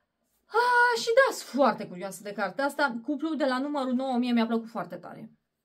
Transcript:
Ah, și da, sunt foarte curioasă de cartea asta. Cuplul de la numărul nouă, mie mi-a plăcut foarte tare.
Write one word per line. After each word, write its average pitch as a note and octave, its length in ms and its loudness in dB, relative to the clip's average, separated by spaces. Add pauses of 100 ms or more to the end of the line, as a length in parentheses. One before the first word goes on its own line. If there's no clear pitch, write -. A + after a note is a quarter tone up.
(460)
Ah, A#4+ 540 4
și A#4 160 -4
da, C5 200 6
sunt - 140 -14
foarte A3+ 380 2
curioasă F#3 360 -12
de G#3 80 -10
cartea G3+ 340 -4
asta. C#4 380 -2
Cuplul D4+ 340 -4
de C#4+ 80 0
la B3+ 140 0
numărul C4+ 340 -2
nouă, B3+ 240 0
mie B3 140 0
mi-a A#3 140 4
plăcut A3+ 220 -2
foarte F3 280 -10
tare. - 360 -16 (340)